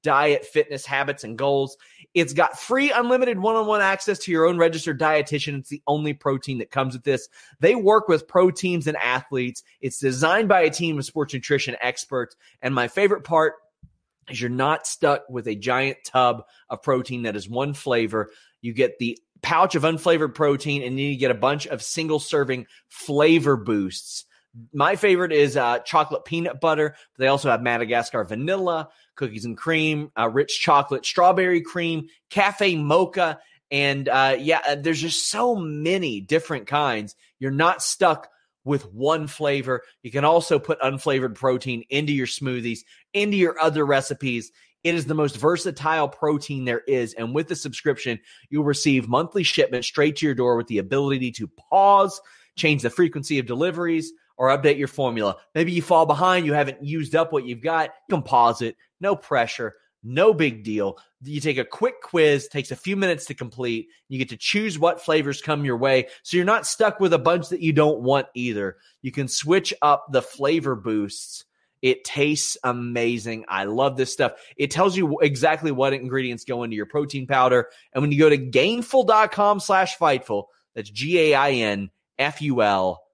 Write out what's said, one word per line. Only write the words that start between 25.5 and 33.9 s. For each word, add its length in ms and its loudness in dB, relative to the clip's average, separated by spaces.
uh, 240 0
chocolate 440 -2
peanut 360 -6
butter, 360 0
but 80 -4
they 60 4
also 220 2
have 120 2
Madagascar 640 -2
vanilla, 640 -4
cookies 300 -8
and 120 -8
cream, 640 -2
uh, 100 0
rich 320 -2
chocolate, 460 2
strawberry 540 4
cream, 480 -6
cafe 440 0
mocha, 640 0
and, 380 0